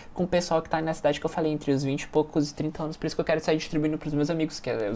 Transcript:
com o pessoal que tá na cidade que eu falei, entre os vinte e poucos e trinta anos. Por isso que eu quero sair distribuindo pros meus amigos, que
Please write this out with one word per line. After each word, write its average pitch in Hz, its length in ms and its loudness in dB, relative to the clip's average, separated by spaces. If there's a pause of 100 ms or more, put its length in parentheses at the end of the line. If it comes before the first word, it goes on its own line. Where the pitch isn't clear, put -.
(140)
com 180 100 0
o 175 40 0
pessoal 175 340 2
que 160 60 -14
tá 160 120 0
na 160 140 0
cidade 147 240 2
que - 80 -4
eu 156 40 0
falei, 160 220 0
entre 147 200 0
os 139 100 2
vinte 139 200 0
e - 60 -10
poucos 151 420 2
e - 40 -16
trinta 156 280 -4
anos. 156 140 -4
Por - 100 -6
isso 156 100 -2
que - 40 2
eu 165 40 -2
quero 160 160 2
sair 160 160 2
distribuindo 156 420 0
pros 147 160 -4
meus 147 160 2
amigos, 160 300 -2
que 127 100 -4 (260)